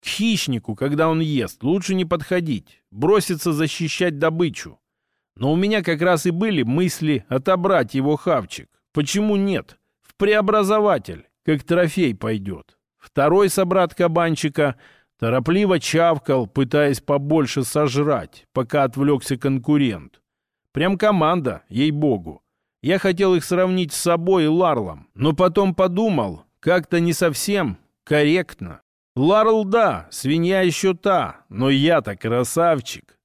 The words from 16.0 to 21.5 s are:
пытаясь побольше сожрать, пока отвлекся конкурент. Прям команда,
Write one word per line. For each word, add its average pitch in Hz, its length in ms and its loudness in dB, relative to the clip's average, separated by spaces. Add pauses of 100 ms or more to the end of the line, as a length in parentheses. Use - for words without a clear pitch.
пытаясь 143 520 0
побольше 143 600 0
сожрать, 143 920 -2
пока 131 300 0
отвлекся 135 540 0
конкурент. 127 840 -2 (520)
Прям 180 260 -2
команда, 165 720 0